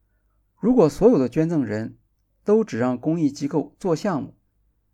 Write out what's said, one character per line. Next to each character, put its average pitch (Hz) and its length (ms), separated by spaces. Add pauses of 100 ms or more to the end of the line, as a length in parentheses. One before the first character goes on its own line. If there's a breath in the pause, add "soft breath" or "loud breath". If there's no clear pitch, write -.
(560)
如 240 180
果 254 140
所 175 180
有 240 120
的 127 100
捐 160 180
赠 165 160
人 110 360 (440)
都 220 220
只 113 140
让 123 200
公 160 220
益 147 100
机 139 160
构 143 320
做 175 160
项 156 280
目， - 120 (600)